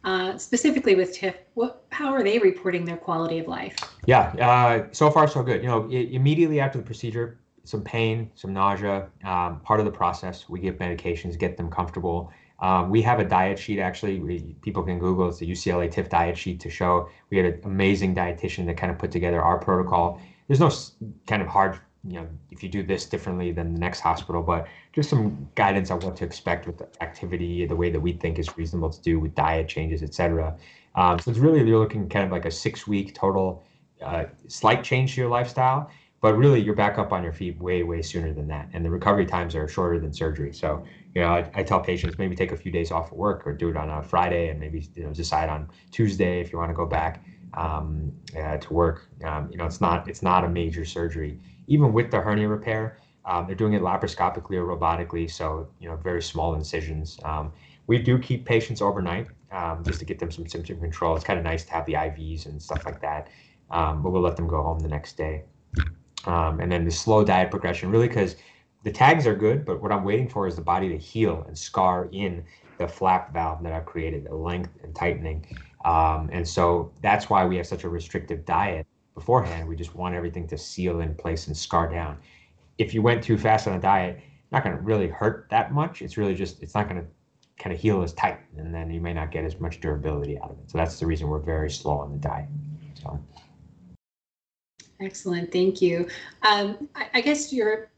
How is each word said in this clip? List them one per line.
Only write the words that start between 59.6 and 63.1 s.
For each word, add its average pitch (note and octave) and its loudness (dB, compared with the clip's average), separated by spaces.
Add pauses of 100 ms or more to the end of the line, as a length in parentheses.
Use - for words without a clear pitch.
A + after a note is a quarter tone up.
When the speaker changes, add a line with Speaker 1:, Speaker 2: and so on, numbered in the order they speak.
Speaker 2:
just E2 -2
to E2+ -10
get - -8
them E2+ -4
some E2 -12
symptom E2 -10
control. E2 -2
It's D#2+ -6
kinda E2+ 0
nice D#2+ -4
to - -14
have E2 -4
the D#2 -2
I D#2 -2
Vs D#2 -8
and D2+ -12
stuff D2+ -6
like D2+ -10
that, D2+ -6 (440)